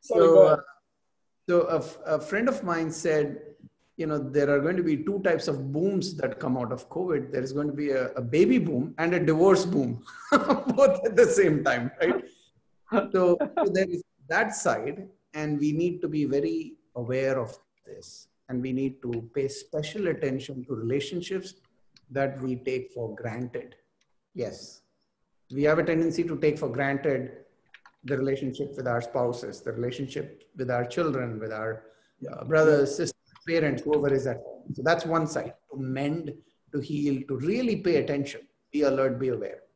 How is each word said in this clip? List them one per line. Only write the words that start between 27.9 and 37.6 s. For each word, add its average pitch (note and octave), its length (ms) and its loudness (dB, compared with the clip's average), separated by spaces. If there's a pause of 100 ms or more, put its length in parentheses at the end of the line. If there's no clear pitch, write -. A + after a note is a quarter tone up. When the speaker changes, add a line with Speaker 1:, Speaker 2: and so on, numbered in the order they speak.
Speaker 1:
the C3 140 -2
relationship C3+ 580 -4
with B2+ 120 -4
our A#2+ 120 0
spouses, A#2+ 600 -4
the A#2+ 120 -8
relationship - 720 -8 (120)
with B2+ 140 -6
our A#2+ 140 0
children, B2 540 -4
with A2 140 -8
our, A2 320 -6 (460)
uh, - 140 -12
brothers, D3 520 6
sisters, E3+ 180 -4 (320)
parents, D#3 360 2
whoever C#3+ 300 2
is C3 140 0
at A#2+ 120 -2
home. - 240 -16 (120)
So - 80 -8
that's E3+ 220 2
one D#3+ 220 0
side, - 280 -6 (160)
to C#3 80 -12
mend, C#3 540 -4 (400)
to C#3+ 80 -4
heal, C#3+ 480 -2
to C3+ 80 -4
really G#3 400 0